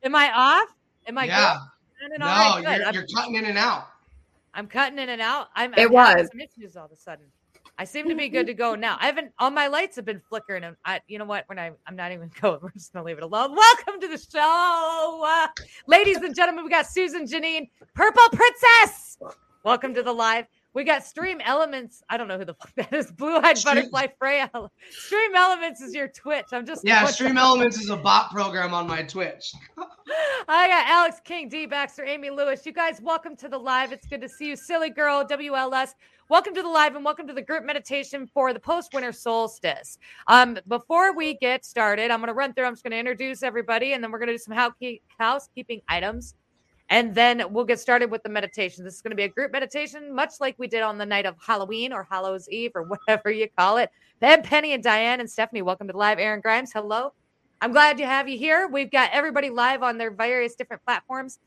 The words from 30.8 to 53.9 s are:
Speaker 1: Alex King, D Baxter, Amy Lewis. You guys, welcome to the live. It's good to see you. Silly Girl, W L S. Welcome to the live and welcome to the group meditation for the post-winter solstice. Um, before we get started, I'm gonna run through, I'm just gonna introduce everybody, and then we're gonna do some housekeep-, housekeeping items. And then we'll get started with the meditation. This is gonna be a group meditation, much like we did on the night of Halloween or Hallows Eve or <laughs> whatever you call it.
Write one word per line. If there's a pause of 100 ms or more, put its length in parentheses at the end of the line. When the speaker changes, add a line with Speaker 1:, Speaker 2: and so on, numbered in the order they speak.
Speaker 1:
Alex
King,
D
Baxter,
Amy
Lewis.
You
guys,
welcome
to
the
live.
It's
good
to
see
you.
Silly
Girl,
W
L
S. (320)
Welcome
to
the
live
and
welcome
to
the
group
meditation
for
the
post-winter
solstice. (300)
Um, (120)
before
we
get
started,
I'm
gonna
run
through,
I'm
just
gonna
introduce
everybody,
and
then
we're
gonna
do
some
housekeep-, (160)
housekeeping
items. (560)
And
then
we'll
get
started
with
the
meditation.
This
is
gonna
be
a
group
meditation,
much
like
we
did
on
the
night
of
Halloween
or
Hallows
Eve
or
<laughs>
whatever
you
call
it. (280)